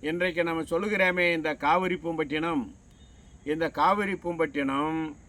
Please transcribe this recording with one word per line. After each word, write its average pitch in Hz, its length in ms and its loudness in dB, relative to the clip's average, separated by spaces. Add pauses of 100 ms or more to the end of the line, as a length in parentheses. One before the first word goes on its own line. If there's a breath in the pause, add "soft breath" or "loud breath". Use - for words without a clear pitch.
இன்றைக்கு 170 420 0
நம்ம 165 180 -2
சொல்லுகிறோமே, 180 720 2
இந்த 156 220 0
காவிரி 175 400 2
பூம்பட்டினம், 156 800 -2 (680 loud breath)
இந்த 156 260 -2
காவிரி 196 440 2
பூம்பட்டினம் 156 1000 -2 (140)